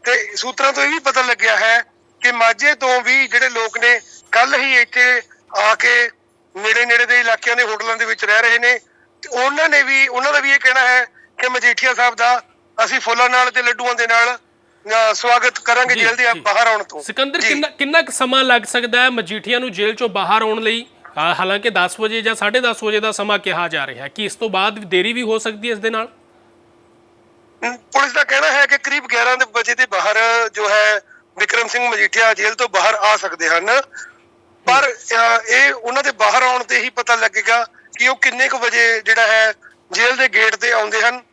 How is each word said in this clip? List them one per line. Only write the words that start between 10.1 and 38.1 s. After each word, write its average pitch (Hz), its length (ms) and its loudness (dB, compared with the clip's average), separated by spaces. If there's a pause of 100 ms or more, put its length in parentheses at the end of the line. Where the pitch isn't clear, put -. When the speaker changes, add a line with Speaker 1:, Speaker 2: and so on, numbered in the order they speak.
Speaker 1:
ਦਾ 294 60 4
ਵੀ 277 120 0
ਇਹ 277 80 4
ਕਹਿਣਾ 262 200 2
ਹੈ 247 260 4 (320)
ਕਿ 254 120 -2
ਮਜੀਠੀਆ 247 440 0
ਸਾਹਿਬ 233 220 0
ਦਾ 240 280 0 (420)
ਅਸੀਂ 247 140 -4
ਫੁੱਲਾਂ 233 300 0
ਨਾਲ 254 220 2
ਤੇ 254 120 -2
ਲੱਡੂਆਂ 240 320 -2
ਦੇ 233 120 -2
ਨਾਲ, 233 320 2 (720)
ਅ, - 20 -2
ਸਵਾਗਤ 240 460 2
ਕਰਾਂਗੇ 247 340 0
Speaker 2:
ਜੀ, 226 60 -2
Speaker 1:
ਜੇਲ੍ਹ 226 160 2
ਦੇ 247 80 -2 (100)
Speaker 2:
ਜੀ। 185 60 -4
Speaker 1:
ਬਾਹਰ 208 280 2
ਆਉਣ 214 160 0
ਤੋਂ। 151 180 -14
Speaker 2:
ਸਿਕੰਦਰ, 277 380 -6
Speaker 1:
ਜੀ। 330 80 -2
Speaker 2:
ਕਿੰਨਾ, 294 200 0
ਕਿੰਨਾ 294 340 0
ਕੁ 254 100 -8
ਸਮਾਂ 262 320 0
ਲੱਗ 247 180 2
ਸਕਦਾ 240 400 -2
ਹੈ 254 80 4
ਮਜੀਠੀਆ 220 500 -4
ਨੂੰ 254 120 -8
ਜੇਲ੍ਹ 208 240 -2
ਚੋਂ 233 140 -4
ਬਾਹਰ 196 320 0
ਆਉਣ 220 200 -2
ਲਈ? 226 240 -2 (200)
ਅ, 165 340 -2
ਹਾਲਾਂਕਿ 202 300 -2
ਦਸ 180 300 -2
ਵਜੇ 220 220 -4
ਜਾਂ 220 140 -2
ਸਾਢੇ 208 240 -2
ਦਸ 233 240 -2
ਵਜੇ 214 160 0
ਦਾ 214 120 -2
ਸਮਾਂ 208 280 -2
ਕਿਹਾ 175 280 -4
ਜਾ 147 200 -4
ਰਿਹਾ 127 160 -14
ਹੈ, 143 60 -12
ਕਿ 214 160 -8
ਇਸ - 100 -8
ਤੋਂ 226 140 -6
ਬਾਅਦ 202 300 -2
ਦੇਰੀ 208 340 -2
ਵੀ 247 80 -4
ਹੋ 220 160 -2
ਸਕਦੀ 214 300 -8
ਹੈ 233 60 -4
ਇਸ 208 60 -8
ਦੇ 226 100 -4
ਨਾਲ? 226 180 -6 (1900)
Speaker 1:
ਪੁਲਿਸ 269 200 0
ਦਾ 294 100 0
ਕਹਿਣਾ 277 280 0
ਹੈ 277 140 4
ਕਿ 277 120 0
ਕਰੀਬ 277 340 -6
ਗਿਆਰਾਂ 240 260 0
ਦੇ 254 160 0
ਵਜੇ 233 220 -2
ਦੇ 254 100 0
ਬਾਹਰ 202 300 -2 (380)
ਜੋ 208 160 -2
ਹੈ 214 300 2 (400)
ਬਿਕਰਮ 226 280 -2
ਸਿੰਘ 240 220 -2
ਮਜੀਠੀਆ 220 440 2
ਜੇਲ੍ਹ 214 220 -2
ਤੋਂ 240 140 -2
ਬਾਹਰ 190 240 2
ਆ 208 240 2
ਸਕਦੇ 165 320 -4
ਹਨ। 202 320 2 (840)
ਪਰ, 269 280 2
ਅ, 233 540 0
ਇਹ 269 260 2
ਉਹਨਾਂ 247 300 -4
ਦੇ 277 80 -2
ਬਾਹਰ 220 320 2
ਆਉਣ 254 200 0
ਤੇ 247 160 -2
ਹੀ 247 100 -4
ਪਤਾ 240 260 0
ਲੱਗੇਗਾ 220 520 0 (300)
ਕਿ 247 100 0
ਉਹ 269 80 2